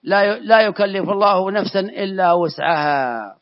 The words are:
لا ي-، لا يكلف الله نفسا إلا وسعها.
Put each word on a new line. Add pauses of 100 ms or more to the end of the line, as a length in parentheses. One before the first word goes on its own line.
لا
ي-،
لا
يكلف
الله
نفسا
إلا
وسعها.